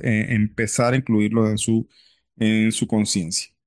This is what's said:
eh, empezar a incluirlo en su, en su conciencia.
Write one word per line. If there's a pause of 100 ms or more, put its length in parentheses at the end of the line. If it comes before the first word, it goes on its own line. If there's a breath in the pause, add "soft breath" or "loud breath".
eh,
empezar
a
incluirlo
en
su, (480 soft breath)
en
su
conciencia. (140)